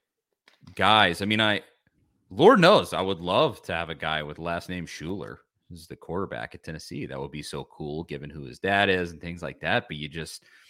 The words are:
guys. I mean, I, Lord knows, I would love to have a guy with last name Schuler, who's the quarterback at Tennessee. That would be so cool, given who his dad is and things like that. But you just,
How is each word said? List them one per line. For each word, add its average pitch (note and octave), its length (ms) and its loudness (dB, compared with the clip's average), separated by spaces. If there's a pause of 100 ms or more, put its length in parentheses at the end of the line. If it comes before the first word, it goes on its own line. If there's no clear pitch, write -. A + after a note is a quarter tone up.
(760)
guys. G2 440 4
I G2 40 -4
mean, G#2+ 160 0
I, G#2 220 0 (680)
Lord F3+ 300 8
knows, E3+ 320 6
I E2+ 100 -2
would F#2+ 160 -2
love G#2 440 0
to F#2+ 120 -8
have E2 160 -6
a D#2+ 60 -10
guy D#2 260 -4
with D2 160 -12
last E2+ 300 -6
name F2+ 180 -8
Schuler, D#2 540 -10 (280)
who's E2+ 200 -18
the - 80 -16
quarterback E2+ 580 -6
at - 80 -20
Tennessee. D#2 440 -10
That C2+ 140 -8
would C#2+ 120 -8
be D2+ 100 -8
so C#2+ 220 -8
cool, D2+ 400 -8
given D2 260 -10
who C#2+ 140 -14
his B1 160 -16
dad G2 280 4
is F2+ 220 2
and D#2+ 100 -16
things E2+ 220 -12
like C#2+ 180 -10
that. F#2+ 280 -2
But D#2 80 -10
you D2 120 -8
just, D#2 360 -12 (260)